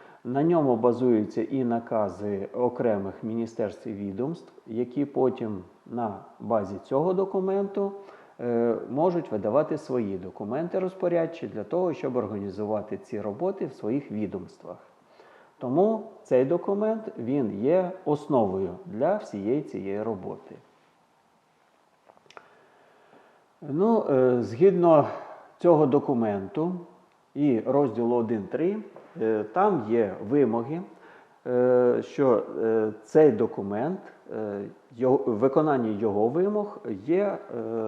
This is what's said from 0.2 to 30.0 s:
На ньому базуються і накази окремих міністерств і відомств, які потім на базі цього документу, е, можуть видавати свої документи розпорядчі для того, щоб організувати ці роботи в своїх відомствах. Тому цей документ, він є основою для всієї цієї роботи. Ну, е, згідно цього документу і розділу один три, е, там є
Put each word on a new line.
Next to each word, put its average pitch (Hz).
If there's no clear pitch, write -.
На 131
ньому 151
базуються 113
і 131
накази 104
окремих 117
міністерств 113
і 113
відомств, 101
які 123
потім 120
на 113
базі 107
цього 160
документу, 196
е, 117
можуть 165
видавати 123
свої 110
документи 113
розпорядчі 170
для 104
того, 175
щоб 131
організувати 101
ці 104
роботи 160
в 143
своїх 131
відомствах. 92
Тому 190
цей 131
документ, 202
він 113
є 175
основою 110
для 127
всієї 120
цієї 101
роботи. 107
Ну, 185
е, 127
згідно 160
цього 156
документу 127
і 139
розділу 120
один 113
три, 165
е, 110
там 175
є 107